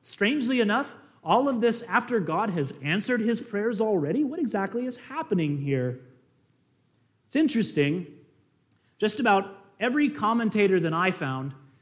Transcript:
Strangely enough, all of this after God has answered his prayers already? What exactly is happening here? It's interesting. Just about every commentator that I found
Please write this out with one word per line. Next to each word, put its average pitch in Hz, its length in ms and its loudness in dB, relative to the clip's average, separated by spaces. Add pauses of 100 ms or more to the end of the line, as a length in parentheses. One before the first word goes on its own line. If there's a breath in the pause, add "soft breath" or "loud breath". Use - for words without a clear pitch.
Strangely 247 580 0
enough, 226 280 2 (360 soft breath)
all 233 240 4
of 240 140 0
this 233 220 2
after 233 360 0
God 175 320 0
has 147 220 -2 (100)
answered 214 380 0
his 226 180 0
prayers 208 400 -2
already? 214 440 0
What 294 160 -4
exactly 220 460 -2
is 247 120 -8
happening 180 640 -2
here? 127 380 0 (1300)
It's 262 60 -2
interesting. 180 680 2 (880)
Just 214 240 -2
about 196 360 2 (220)
every 254 300 2
commentator 208 720 2
that 165 120 0
I 180 180 2
found 135 420 -6 (280 soft breath)